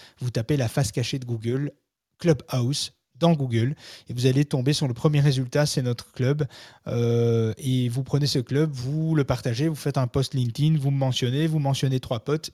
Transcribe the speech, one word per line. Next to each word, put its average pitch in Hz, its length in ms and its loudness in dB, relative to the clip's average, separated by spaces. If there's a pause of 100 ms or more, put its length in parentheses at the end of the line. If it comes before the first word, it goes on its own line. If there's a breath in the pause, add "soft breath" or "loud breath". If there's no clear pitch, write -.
(180 loud breath)
vous 123 120 -4
tapez 131 260 0
la 127 100 2
face 139 240 0
cachée 131 300 -4
de 123 60 -12
Google, 120 440 -2 (480)
Clubhouse, 135 720 0 (260)
dans 165 140 6
Google 127 420 0 (340 loud breath)
et - 60 -8
vous 123 120 2
allez 131 180 4
tomber 143 280 0
sur 143 160 0
le 120 60 -2
premier 147 260 2
résultat, 139 460 2
c'est 143 160 -2
notre 123 300 -4
club. 143 340 0 (400 loud breath)
Euh, 117 720 2
et 127 300 0
vous 123 140 -4
prenez 143 240 0
ce 139 120 0
club, 139 340 0
vous 151 420 -2
le 147 100 4
partagez, 127 440 -2
vous 160 60 -4
faites 143 240 -4
un 127 80 2
post - 280 -2
LinkedIn, 139 440 2
vous 139 120 0
me 139 80 0
mentionnez, 131 480 0
vous 156 120 0
mentionnez 135 420 0
trois 117 200 -4
potes 156 340 -4